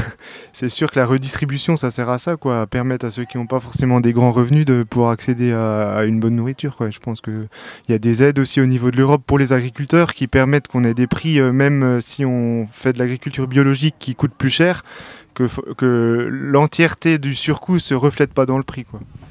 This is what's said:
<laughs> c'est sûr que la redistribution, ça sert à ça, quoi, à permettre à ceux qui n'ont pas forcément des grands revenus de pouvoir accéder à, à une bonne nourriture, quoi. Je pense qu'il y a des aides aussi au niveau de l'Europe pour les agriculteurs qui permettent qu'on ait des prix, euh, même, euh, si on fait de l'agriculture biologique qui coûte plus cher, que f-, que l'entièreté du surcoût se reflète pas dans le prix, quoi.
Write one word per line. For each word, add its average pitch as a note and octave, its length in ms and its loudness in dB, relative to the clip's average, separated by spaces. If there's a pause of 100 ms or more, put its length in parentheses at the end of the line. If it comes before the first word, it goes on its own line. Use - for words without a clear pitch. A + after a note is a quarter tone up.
(180)
<laughs> - 340 -20
c'est - 160 -6
sûr D3 240 -4
que C#3 80 0
la B2+ 60 4
redistribution, C3+ 680 -2
ça C3 140 -2
sert A#2+ 180 -4
à B2 100 -2
ça, E3+ 180 -4
quoi, B2 240 -2
à A2 80 -2
permettre B2+ 360 -4
à A#2 60 -4
ceux B2 140 -8
qui - 120 -12
n'ont A#2+ 120 -6
pas C3 100 -2
forcément B2 400 0
des A#2 140 4
grands B2 180 4
revenus B2 340 2
de B2+ 200 2
pouvoir A#2 260 0
accéder A#2+ 400 0
à, G#2+ 420 0
à G#2+ 120 0
une A2 160 0
bonne A2+ 160 0
nourriture, C3 400 -6
quoi. A2 140 -4
Je - 100 -14
pense A2+ 200 -10
qu'il A2 280 -10 (400)
y A#2+ 60 4
a A2 40 2
des A#2 240 4
aides C#3+ 160 4
aussi C3+ 220 0
au C3 60 4
niveau B2+ 260 0
de B2 40 -2
l'Europe C3+ 300 4
pour C#3+ 140 2
les C3+ 120 2
agriculteurs C3+ 640 0
qui C3+ 140 -4
permettent C3+ 400 2
qu'on B2 160 0
ait A#2 100 2
des B2 140 0
prix, D#3 320 0
euh, C3 100 4
même, C#3 320 2
euh, B2 180 2
si - 240 -6
on A#2 460 -2
fait B2+ 220 -2
de B2 80 -2
l'agriculture B2+ 480 -4
biologique C#3 500 2
qui - 160 -8
coûte B2+ 240 -2
plus C3 120 0
cher, E3+ 340 0 (500)
que B2+ 140 0
f-, - 260 -8
que A#2+ 560 2
l'entièreté D3 880 0
du C#3 160 -4
surcoût D#3+ 460 -2
se - 140 -2
reflète C#3 380 2
pas C3+ 140 2
dans B2+ 100 0
le C3+ 60 -2
prix, - 220 -12
quoi. G#2 160 -16 (300)